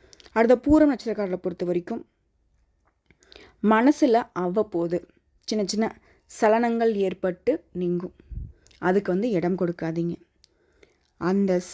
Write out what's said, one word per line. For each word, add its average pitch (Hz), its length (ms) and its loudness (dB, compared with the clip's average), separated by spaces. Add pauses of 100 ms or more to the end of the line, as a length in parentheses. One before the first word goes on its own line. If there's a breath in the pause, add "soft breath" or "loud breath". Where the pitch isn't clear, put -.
(320 soft breath)
அடுத்த 233 280 4
பூரம் 294 320 4
நட்சத்திரக்காரர்களை 208 440 -6
பொறுத்த 180 300 -6
வரைக்கும் 175 400 -4 (1600 loud breath)
மனசுல 233 600 4 (100)
அவ்வப்போது 175 760 -2 (340)
சின்ன 214 260 -4
சின்ன 208 340 -4 (400 soft breath)
சலனங்கள் 226 540 2
ஏற்பட்டு 190 800 -4
நீங்கும். 175 400 -4 (640 loud breath)
அதுக்கு 185 340 0
வந்து 214 180 0
இடம் 180 280 0
கொடுக்காதீங்க. 170 560 -4 (1040 soft breath)
அந்த 185 440 0 (120)